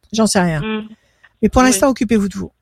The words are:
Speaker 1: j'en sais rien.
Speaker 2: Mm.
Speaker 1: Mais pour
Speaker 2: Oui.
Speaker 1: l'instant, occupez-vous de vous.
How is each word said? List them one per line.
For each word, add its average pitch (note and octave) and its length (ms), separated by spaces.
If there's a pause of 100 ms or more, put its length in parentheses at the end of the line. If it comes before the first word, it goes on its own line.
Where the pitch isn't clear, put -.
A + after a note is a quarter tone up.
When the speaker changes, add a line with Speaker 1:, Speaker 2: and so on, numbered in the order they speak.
(120)
Speaker 1:
j'en G#3+ 160
sais G3 140
rien. E3 200
Speaker 2:
Mm. G#3+ 280 (520)
Speaker 1:
Mais A3 80
pour B3+ 120
Speaker 2:
Oui. B3+ 80
Speaker 1:
l'instant, C4+ 200
occupez-vous G#3+ 380
de F#3 100
vous. F#3+ 140 (100)